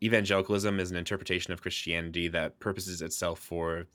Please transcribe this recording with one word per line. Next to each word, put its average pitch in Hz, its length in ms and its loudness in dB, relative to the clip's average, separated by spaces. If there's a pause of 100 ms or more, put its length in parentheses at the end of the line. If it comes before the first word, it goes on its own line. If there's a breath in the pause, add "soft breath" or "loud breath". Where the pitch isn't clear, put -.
evangelicalism 101 760 4
is 90 100 0
an 87 80 -2
interpretation 90 560 -2
of 85 80 -8
Christianity 85 680 -2
that 80 300 -2
purposes 95 440 -4
itself 82 340 -2
for 82 580 -4